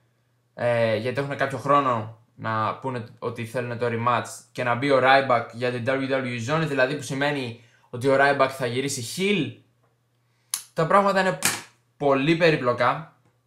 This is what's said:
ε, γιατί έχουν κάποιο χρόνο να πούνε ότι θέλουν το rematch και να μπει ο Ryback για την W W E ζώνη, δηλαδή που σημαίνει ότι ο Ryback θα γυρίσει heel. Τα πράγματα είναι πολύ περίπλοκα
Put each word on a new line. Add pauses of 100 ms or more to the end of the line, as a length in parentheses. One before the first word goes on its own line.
(540)
ε,
γιατί
έχουν
κάποιο
χρόνο (180)
να
πούνε (160)
ότι
θέλουν
το
rematch (240)
και
να
μπει
ο
Ryback
για
την
W
W
E
ζώνη,
δηλαδή
που
σημαίνει (260)
ότι
ο
Ryback
θα
γυρίσει (140)
heel. (1120)
Τα
πράγματα
είναι (580)
πολύ
περίπλοκα (300)